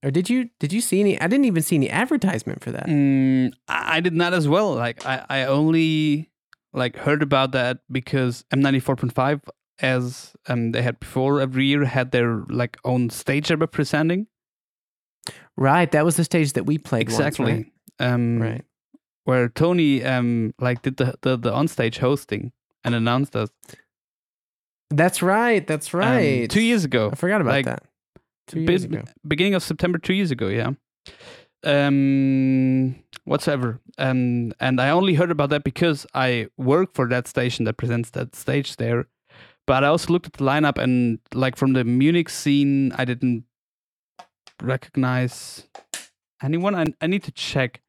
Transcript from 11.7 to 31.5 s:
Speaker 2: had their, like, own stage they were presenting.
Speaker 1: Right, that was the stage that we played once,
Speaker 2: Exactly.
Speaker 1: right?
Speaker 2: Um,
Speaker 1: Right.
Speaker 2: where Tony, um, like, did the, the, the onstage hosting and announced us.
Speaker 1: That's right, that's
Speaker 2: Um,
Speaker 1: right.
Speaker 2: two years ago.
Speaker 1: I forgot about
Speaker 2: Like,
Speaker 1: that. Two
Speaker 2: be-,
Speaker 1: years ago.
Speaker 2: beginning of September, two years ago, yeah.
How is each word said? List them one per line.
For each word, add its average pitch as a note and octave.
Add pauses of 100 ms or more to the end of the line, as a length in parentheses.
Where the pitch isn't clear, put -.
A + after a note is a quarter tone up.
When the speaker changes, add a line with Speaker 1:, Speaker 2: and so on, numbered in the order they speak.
Speaker 2:
had B2+
their, A#2
like, A#2+
own B2+
stage -
they E3
were D#3
presenting. D#3+ (1300)
Speaker 1:
Right, D3+
that D3+
was E3
the E3+
stage D#3
that G2+
we D3+
played A2+
once, A2+
Speaker 2:
Exactly. C#3
Speaker 1:
right? A2+ (340)
Speaker 2:
Um, A#2+
Speaker 1:
Right. A2+ (600)
Speaker 2:
where B2
Tony, D3+
um, A#2+
like, B2
did C3
the, B2
the, C3
the A#2
onstage A#2+
hosting B2 (300)
and A#2+
announced A#2+
us. A2 (1400)
Speaker 1:
That's D#3+
right, G#3
that's D#3
Speaker 2:
Um, E3+
Speaker 1:
right. E3+
Speaker 2:
two G#3
years A3+
ago. A#2+
Speaker 1:
I -
forgot F#3+
about B2
Speaker 2:
Like, C#3
Speaker 1:
that. - (640)
Two E3
Speaker 2:
be-, E3+
Speaker 1:
years F#3
ago. E3 (220)
Speaker 2:
beginning D#3+
of F3+
September, F3
two F3+
years F#3+
ago, A2+
yeah. A2+ (920)